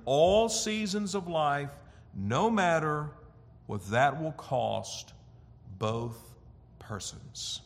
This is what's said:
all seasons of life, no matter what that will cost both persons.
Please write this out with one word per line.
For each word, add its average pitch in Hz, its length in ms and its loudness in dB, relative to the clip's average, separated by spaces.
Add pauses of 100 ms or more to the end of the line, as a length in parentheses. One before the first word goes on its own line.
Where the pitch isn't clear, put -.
all 180 420 6
seasons 208 680 -2
of 180 140 -4
life, 143 420 0 (440)
no 113 340 2
matter 156 640 2 (560)
what 101 240 -6
that 139 320 4
will 156 100 -4
cost 107 800 -4 (680)
both 113 380 -2 (640)
persons. - 880 -12